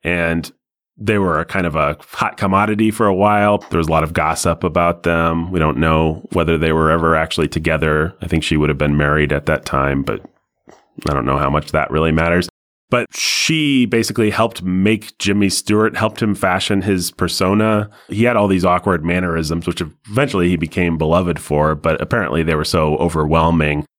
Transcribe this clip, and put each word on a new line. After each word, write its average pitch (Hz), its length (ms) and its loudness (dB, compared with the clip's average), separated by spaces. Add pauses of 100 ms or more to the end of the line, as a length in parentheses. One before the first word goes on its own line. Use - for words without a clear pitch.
And 82 480 -2 (460)
they 104 220 0
were 85 200 0
a 82 60 -4
kind 92 220 -4
of 76 80 -4
a 73 240 0
hot - 380 -6
commodity 107 520 0
for 107 160 -2
a 101 80 2
while. 104 460 2 (100)
There - 80 -2
was 80 100 0
a 78 40 0
lot 80 120 2
of 78 100 -6
gossip 80 500 -2
about 85 400 0
them. 82 480 0
We 90 80 -2
don't 78 180 2
know 80 560 0
whether 82 240 2
they 80 160 2
were 80 160 2
ever 82 260 2
actually 80 320 0
together. 78 720 0
I 90 60 -8
think 82 160 0
she 78 140 0
would 73 120 2
have 71 100 -2
been 73 180 2
married 73 340 2
at 71 140 -2
that 76 200 -2
time, 69 360 -2
but 52 220 -6 (840)
I 73 60 -2
don't 65 120 -2
know 67 120 0
how 69 140 0
much 73 200 -2
that 76 200 -2
really 78 200 2
matters. 85 380 0 (400)
But 120 160 0 (100)
she 143 720 0
basically 110 460 0
helped 110 320 -2
make 95 560 0
Jimmy 101 300 2
Stewart, 107 460 0
helped 110 260 -2
him 104 140 0
fashion 95 460 0
his 92 300 -2
persona. 104 800 0 (200)
He 107 160 0
had 120 100 2
all 104 120 4
these 92 180 2
awkward 87 400 0
mannerisms, 82 640 -2
which 87 140 -4 (280)
eventually 101 400 0
he 87 80 2
became 82 400 -2
beloved 85 420 0
for, 76 360 0
but 78 260 -2
apparently 82 420 -2
they 80 120 0
were 76 100 -2
so 78 320 0
overwhelming 78 880 2 (140)